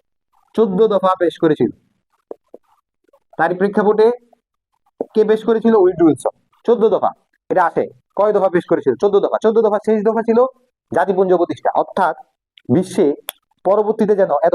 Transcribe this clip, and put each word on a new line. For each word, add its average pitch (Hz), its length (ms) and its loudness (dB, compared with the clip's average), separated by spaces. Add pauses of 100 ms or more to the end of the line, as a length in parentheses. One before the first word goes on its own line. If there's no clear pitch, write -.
(560)
চোদ্দ 196 300 -2
দফা 185 320 0
পেশ 170 240 -2
করেছিল। 156 280 0 (1700)
তারই 170 220 -2
প্রেক্ষাপটে 202 460 0 (1080)
কে 214 100 2
পেশ 214 240 0
করেছিল? 226 260 0 (100)
উইড্রো 180 220 2
উইলসন। 135 280 0 (320)
চোদ্দ 220 180 2 (100)
দফা, 127 160 -2 (400)
এটা 175 200 0
আসে। 120 140 -2 (340)
কয় 208 140 2
দফা 190 220 0
পেশ 175 160 0
করেছিল? 147 320 0
চোদ্দ 202 220 2
দফা। 117 180 -2
চোদ্দ 220 240 2
দফা 208 200 0
শেষ 220 120 0 (100)
দফা 226 200 -2
ছিল 226 100 2 (580)
জাতিপুঞ্জ 185 440 2
প্রতিষ্ঠা, 165 300 -4 (120)
অর্থাৎ 170 340 -2 (580)
বিশ্বে 180 320 0 (640)
পরবর্তীতে 208 520 0
যেন 175 120 0 (160)
এত 170 60 0